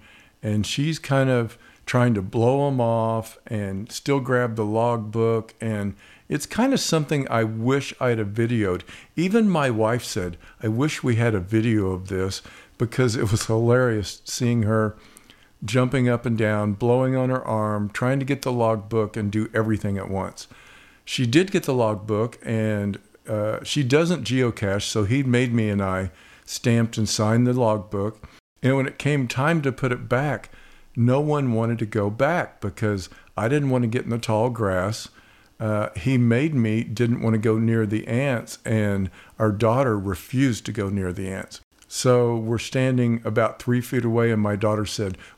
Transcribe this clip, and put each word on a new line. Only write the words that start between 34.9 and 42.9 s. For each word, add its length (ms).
Uh, 360
he 220
made 360
me 300
didn't 380
want 120
to 60
go 180
near 280
the 220
ants, 560
and 460
our 120
daughter 460
refused 680
to 60
go 180
near 220
the 180
ants. 300
So 480
we're 220
standing 640